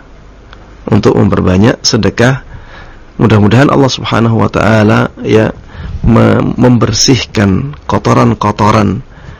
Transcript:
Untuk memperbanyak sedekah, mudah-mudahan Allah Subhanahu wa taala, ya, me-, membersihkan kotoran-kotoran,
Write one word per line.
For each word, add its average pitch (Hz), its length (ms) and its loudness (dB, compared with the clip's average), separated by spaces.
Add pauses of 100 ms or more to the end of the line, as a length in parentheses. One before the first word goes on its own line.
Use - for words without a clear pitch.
(880)
Untuk 104 240 2
memperbanyak 95 720 0
sedekah, 120 560 0 (800)
mudah-mudahan 107 480 2
Allah 139 240 0
Subhanahu 113 480 -2
wa 104 80 0
taala, 110 720 0
ya, 214 320 0 (560)
me-, 113 320 4 (160)
membersihkan 113 1300 0
kotoran-kotoran, 107 1200 0 (360)